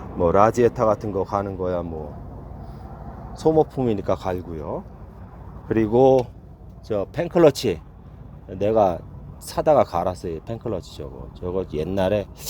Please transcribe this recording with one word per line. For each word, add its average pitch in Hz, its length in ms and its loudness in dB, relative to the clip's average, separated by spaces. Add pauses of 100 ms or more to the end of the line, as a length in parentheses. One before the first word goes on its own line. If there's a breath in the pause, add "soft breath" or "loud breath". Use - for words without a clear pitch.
(160 loud breath)
뭐 87 140 4
라지에타 110 540 4
같은 107 280 0
거 92 120 -2
가는 98 320 -4
거야 90 260 -2
뭐 - 1500 -12
소모품이니까 127 800 2
갈고요. 92 680 -6 (840)
그리고 120 600 4 (560)
저 101 280 -4
팬클러치 147 720 4 (760)
내가 101 400 4 (400)
사다가 147 460 4
갈았어요. 87 560 -2
팬클러치 110 560 -8
저거. 67 380 -12
저거 90 380 -4
옛날에 95 540 0 (240 loud breath)